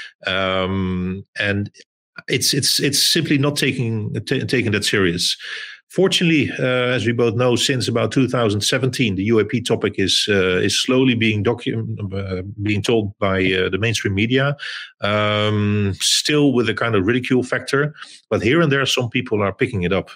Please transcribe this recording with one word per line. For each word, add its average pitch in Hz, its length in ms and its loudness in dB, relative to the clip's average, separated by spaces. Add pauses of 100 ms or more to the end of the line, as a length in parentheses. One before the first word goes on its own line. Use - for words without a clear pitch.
(260)
um, 92 960 -2 (160)
and 101 320 -2 (580)
it's, - 260 -2
it's, - 260 0
it's - 320 0
simply 165 240 2
not 147 200 0
taking, 113 580 -2 (100)
ta-, 127 220 -4
taking 107 260 0
that 101 140 0
serious. 87 500 0 (540)
Fortunately, 175 580 2 (100)
uh, 127 360 0
as 113 100 -2
we 117 80 2
both 117 220 2
know, 123 220 2
since 120 320 0
about 117 240 0
two 131 160 2
thousand 113 320 2
seventeen, 120 560 0
the 95 80 -2
U 110 160 4
A 104 40 2
P 117 160 -2
topic 107 380 -2
is, 95 300 0
uh, 92 340 2
is 101 180 0
slowly 131 360 2
being 107 260 0
docu-, 113 420 -2 (300)
uh, 95 280 -6 (200)
being 104 180 0
told 104 380 0
by, 95 200 0 (140)
uh, 92 160 0
the 92 100 -2
mainstream 107 360 -2
media, 131 420 0 (440)
um, 104 1000 0
still 147 540 2
with 117 160 2
a 110 60 -2
kind 117 200 -2
of 98 140 2
ridicule 123 340 2
factor. 135 500 -2 (380)
But - 100 0
here 131 220 2
and 156 80 2
there, 135 160 2
some 123 240 -2
people 110 320 -2
are 98 100 0
picking 110 300 -4
it 87 100 0
up. 98 240 -2